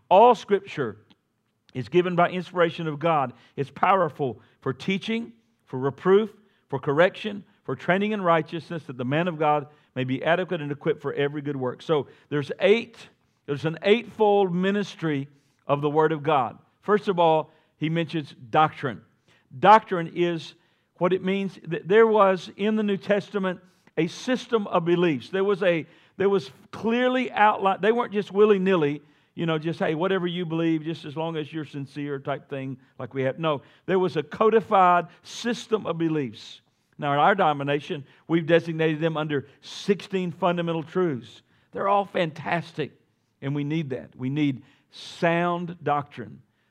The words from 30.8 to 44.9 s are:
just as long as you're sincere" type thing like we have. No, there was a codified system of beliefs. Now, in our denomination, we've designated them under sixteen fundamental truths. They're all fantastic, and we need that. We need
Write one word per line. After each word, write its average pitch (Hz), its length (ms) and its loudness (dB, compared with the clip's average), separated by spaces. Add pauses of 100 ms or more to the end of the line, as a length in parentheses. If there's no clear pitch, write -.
just 160 220 -8
as 147 120 -12
long 165 180 -6
as 151 160 -8
you're 156 140 -8
sincere" 143 540 -10
type 143 280 -8
thing 135 300 -10 (220)
like 131 160 -10
we 131 80 -2
have. 131 160 -2
No, 156 240 -2 (240)
there 185 100 2
was 180 180 0
a 156 60 -2
codified 190 880 4 (160)
system - 640 -4
of 165 100 -4
beliefs. 151 640 -4 (380)
Now, 147 140 -2
in 143 60 2
our 185 140 6
denomination, 147 720 -2 (220)
we've 165 180 0
designated 160 560 2
them 160 160 0
under 147 300 -4 (140)
sixteen 185 720 -4
fundamental 170 520 -2
truths. 151 580 -4 (300)
They're 196 180 -4
all 202 160 2
fantastic, 165 840 -6 (500)
and 139 140 -6
we 147 80 -4
need 147 260 -4
that. 80 260 -10
We 127 140 -6
need 143 320 -2 (300)